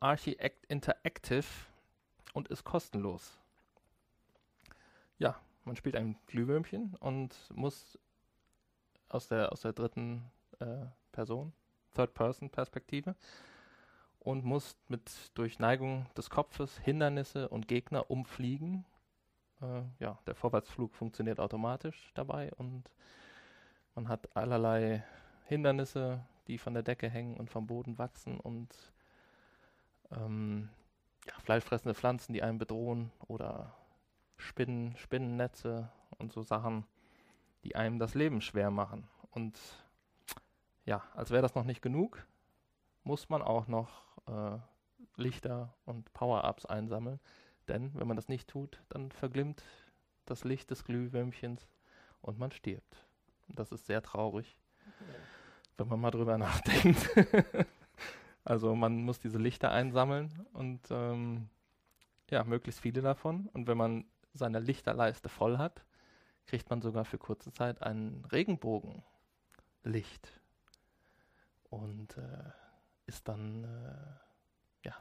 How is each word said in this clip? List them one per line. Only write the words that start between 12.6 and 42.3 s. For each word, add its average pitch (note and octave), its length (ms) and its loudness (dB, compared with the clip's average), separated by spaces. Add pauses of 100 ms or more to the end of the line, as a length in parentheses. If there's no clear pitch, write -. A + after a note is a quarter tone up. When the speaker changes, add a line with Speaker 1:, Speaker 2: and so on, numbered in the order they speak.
Speaker 1:
und C3 260 -2
muss C3+ 320 0 (120)
mit, B2 220 -6 (240)
durch A#2 240 -2
Neigung C3 480 4 (100)
des - 140 -6
Kopfes - 480 0
Hindernisse C#3+ 680 2
und A2 200 -4
Gegner B2 420 0
umfliegen. C#3 720 -2 (800)
Äh, B2 200 -4 (160)
ja, G#2+ 280 -4
der - 80 -4
Vorwärtsflug A#2 600 0
funktioniert A2+ 460 -2
automatisch A2+ 760 -2
dabei C#3+ 400 -4
und B2+ 360 -8 (1040)
man A#2 140 -6
hat - 280 -4
allerlei A2+ 640 4 (440)
Hindernisse, C3+ 760 0 (260)
die A#2+ 100 -4
von A#2+ 160 -6
der A#2 80 0
Decke A#2+ 260 0
hängen A#2+ 300 -4
und A2+ 120 -8
vom A2 160 -4
Boden A#2+ 300 -6
wachsen B2 420 -6
und, - 540 -10 (1160)
ähm, G#2+ 580 -4 (580)
ja, - 140 -12
fleischfressende A2+ 540 2
Pflanzen, B2 400 0
die - 80 0
einen A2+ 160 2
bedrohen A#2 520 -2 (160)
oder - 480 -8 (640)
Spinnen, A#2+ 600 -2
Spinnennetze A#2+ 920 -2 (280)
und A2+ 140 -6
so A2 100 -6
Sachen, A2 420 0 (800)
die - 100 -4
einem A2+ 240 2
das A2+ 160 0
Leben C#3+ 280 4
schwer G2+ 280 2
machen. G2+ 380 -2 (220)
Und A2+ 280 -6 (1300)
ja, G#2 160 0 (120)
als - 160 -4
wäre B2 120 6
das B2+ 120 4
noch A#2+ 100 0
nicht B2 180 -4
genug, D3+ 440 0 (760)